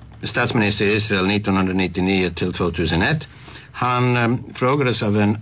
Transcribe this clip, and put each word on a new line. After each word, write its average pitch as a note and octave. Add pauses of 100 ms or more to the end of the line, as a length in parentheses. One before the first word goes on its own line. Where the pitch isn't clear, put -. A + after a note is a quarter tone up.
(220)
statsminister A2+
i G2+
Israel G#2
nittonhundranittionio F#2+
till F2
tvåtusenett. F2 (460)
Han, B2
eh, A#2+ (200)
frågades B2+
av G#2
en, G#2